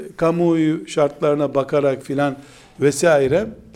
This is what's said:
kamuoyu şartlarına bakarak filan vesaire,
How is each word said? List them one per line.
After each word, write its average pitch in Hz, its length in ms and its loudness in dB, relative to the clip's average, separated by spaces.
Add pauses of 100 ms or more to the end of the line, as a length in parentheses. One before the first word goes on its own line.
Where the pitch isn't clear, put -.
(180)
kamuoyu 165 720 0
şartlarına 147 680 0
bakarak 139 480 0
filan 139 320 -2 (460)
vesaire, 147 640 2 (280)